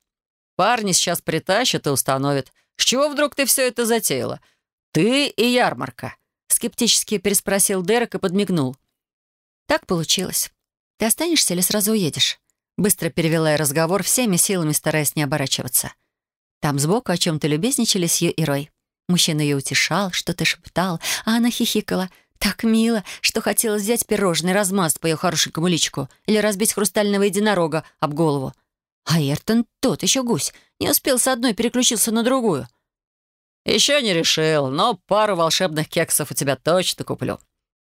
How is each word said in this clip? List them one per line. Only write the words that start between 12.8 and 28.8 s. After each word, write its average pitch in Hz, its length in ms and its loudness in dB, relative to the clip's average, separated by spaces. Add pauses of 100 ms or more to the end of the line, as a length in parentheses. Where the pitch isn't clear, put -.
перевела 160 420 2
я 151 40 4
разговор, 160 460 0
всеми 220 340 0
силами 170 360 0
стараясь 151 440 -2
не 156 60 0
оборачиваться. 135 680 -4 (680)
«Там 143 180 -2
сбоку 180 340 0
о 175 40 0
чем-то 160 300 -2
любезничали 185 600 0
Сью 170 260 0
и 160 120 -2
Рой». 143 260 -4 (400)
Мужчина 170 300 2
ее 143 160 0
утешал, 170 560 -2
что-то - 320 -4
шептал, - 560 -2 (240)
а 220 120 0
она 240 140 2
хихикала. 190 580 -2 (300)
Так - 240 -2
мило, 226 400 2 (180)
что - 200 -2
хотелось 208 420 -2
взять 226 240 -2
пирожное, 185 480 0
размазать 190 460 0
по 165 80 -2
ее 156 80 0
хорошенькому 165 500 -2
личику 151 420 -2 (180)
или 214 120 2
разбить 208 360 0
хрустального 202 500 0
единорога 180 600 0 (140)
об 147 160 -2
голову. 143 380 0 (520)